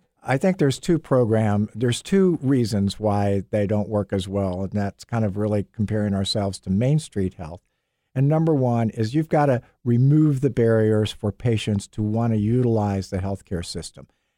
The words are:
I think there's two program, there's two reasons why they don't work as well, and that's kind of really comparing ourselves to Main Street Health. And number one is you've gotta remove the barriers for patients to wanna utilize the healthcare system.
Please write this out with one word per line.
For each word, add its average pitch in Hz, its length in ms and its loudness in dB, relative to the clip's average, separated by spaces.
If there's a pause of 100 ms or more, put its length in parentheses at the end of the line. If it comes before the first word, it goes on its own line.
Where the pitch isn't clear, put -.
(220)
I 127 140 0
think 185 220 0
there's 139 200 2
two 165 200 0
program, 110 760 2
there's 120 280 -2
two 190 400 2
reasons 107 580 0
why 101 500 0
they 104 160 0
don't 104 220 -2
work 104 240 -2
as 95 160 -4
well, 95 360 -4
and 95 80 -8
that's 101 320 -4
kind 113 200 -2
of 98 140 -4
really 104 340 -2
comparing 104 400 -2
ourselves 98 480 -2
to 92 100 -8
Main 127 280 2
Street 98 360 -4
Health. 85 280 -14 (520)
And 135 120 2
number 160 260 2
one 120 380 2
is 113 240 -4
you've 156 140 -2
gotta 147 340 2 (220)
remove 139 560 4
the 135 100 0
barriers 110 600 2
for 104 180 -4
patients 107 580 -2
to - 140 -6
wanna 113 320 0
utilize 107 760 0
the 98 80 -4
healthcare 95 460 -6
system. - 440 -12 (300)